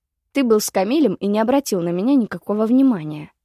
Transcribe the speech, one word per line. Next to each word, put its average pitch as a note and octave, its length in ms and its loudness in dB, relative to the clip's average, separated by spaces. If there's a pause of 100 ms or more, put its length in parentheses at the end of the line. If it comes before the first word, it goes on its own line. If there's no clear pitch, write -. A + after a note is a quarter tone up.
(320)
Ты C#4 120 0
был A3 160 4
с - 100 -6
Камилем G#3+ 460 0
и - 120 -6
не G#3 120 0
обратил A3 420 0
на E3+ 80 -4
меня G3 260 0
никакого G#3+ 500 -2
внимания". G3+ 680 0 (120)